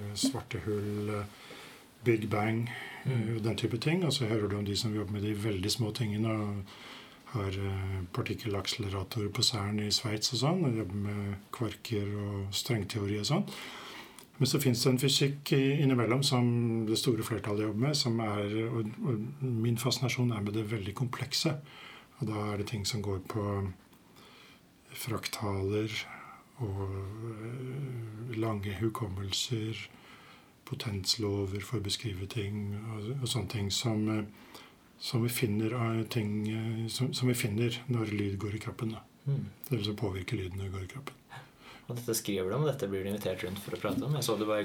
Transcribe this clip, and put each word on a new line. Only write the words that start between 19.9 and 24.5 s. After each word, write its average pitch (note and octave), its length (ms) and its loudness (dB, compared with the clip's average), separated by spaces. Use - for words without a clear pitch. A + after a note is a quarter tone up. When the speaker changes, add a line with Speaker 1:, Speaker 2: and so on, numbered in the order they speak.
Speaker 1:
er G2+ 60 -2
med G2+ 120 0
det G#2+ 160 0
veldig G2+ 240 -2
komplekse. - 600 0
Og A2+ 80 -2
da G#2 240 -2
er G2+ 60 -2
det G2+ 100 -2
ting G2+ 180 -2
som G#2 160 -2
går G2 240 0
på G2+ 460 0